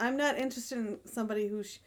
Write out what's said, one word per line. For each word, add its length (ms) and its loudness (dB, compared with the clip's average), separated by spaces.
I'm 160 2
not 200 4
interested 420 -4
in 280 -2
somebody 420 0
who 140 -2
sh-, 240 -12